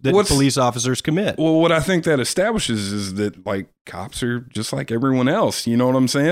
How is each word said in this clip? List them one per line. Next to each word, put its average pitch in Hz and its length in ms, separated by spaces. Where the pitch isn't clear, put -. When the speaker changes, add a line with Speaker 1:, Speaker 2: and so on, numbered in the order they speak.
Speaker 1:
that 135 120
Speaker 2:
what's 202 160
Speaker 1:
police 139 260
officers 123 460
commit. 170 340
Speaker 2:
Well, 160 240
what 165 120
I 160 80
think 175 240
that 151 160
establishes 120 720
is 101 260
that, 98 280
like, 98 240
cops 92 380
are 120 180
just 113 320
like 135 180
everyone 127 380
else. 160 380
You 117 100
know 123 100
what 127 100
I'm 131 120
saying? 143 240